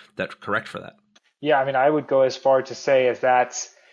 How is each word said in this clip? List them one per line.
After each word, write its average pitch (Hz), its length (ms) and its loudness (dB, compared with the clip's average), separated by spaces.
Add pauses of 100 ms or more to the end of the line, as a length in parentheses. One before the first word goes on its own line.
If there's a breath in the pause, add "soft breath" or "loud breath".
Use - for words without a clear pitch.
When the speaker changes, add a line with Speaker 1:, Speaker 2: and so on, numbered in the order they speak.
(160 loud breath)
Speaker 1:
that - 260 -10
correct 107 260 -4
for - 120 -12
that. - 160 -16 (460)
Speaker 2:
Yeah, 147 180 2
I 135 60 0
mean, 135 100 -2
I 131 120 2
would 151 200 0
go 135 140 2
as 131 140 2
far 135 280 2
to - 100 -14
say 131 340 2
as 117 120 -2
that's, 127 500 0 (240 soft breath)